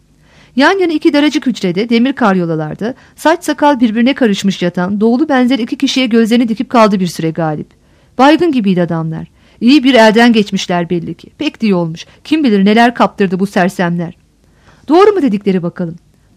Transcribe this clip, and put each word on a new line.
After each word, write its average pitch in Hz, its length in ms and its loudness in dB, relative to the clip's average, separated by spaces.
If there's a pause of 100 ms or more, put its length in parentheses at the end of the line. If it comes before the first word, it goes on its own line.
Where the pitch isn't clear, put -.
(560)
Yan 330 220 2
yana 349 140 0
iki 311 200 0
daracık 294 340 0
hücrede, 196 420 -4
demir 240 240 2
karyolalarda, 180 800 -2 (220)
saç 339 280 0
sakal 294 360 0
birbirine 233 340 2
karışmış 196 480 -2
yatan, 180 380 -4
doğulu 240 280 0
benzer 254 300 0
iki 262 180 -6
kişiye 262 300 -2
gözlerini 226 420 2
dikip 226 220 -6
kaldı 214 300 2
bir 185 60 -2
süre 160 240 -4
Galip. 156 380 -6 (500)
Baygın 302 340 2
gibiydi 196 300 0
adamlar. 165 480 -6 (320)
İyi 254 220 4
bir 262 100 2
elden 226 380 6
geçmişler 190 580 -2
belli 165 240 -6
ki. - 240 -20
Pek 302 240 -6
de 226 40 -2
iyi 202 80 2
olmuş. 170 320 -4 (180)
Kim 311 200 -2
bilir 202 200 2
neler 233 300 4
kaptırdı 190 460 -2
bu 196 60 0
sersemler. 175 680 -2 (720)
Doğru 392 240 4
mu 370 100 -2
dedikleri 196 400 -2
bakalım? 170 340 -8 (400)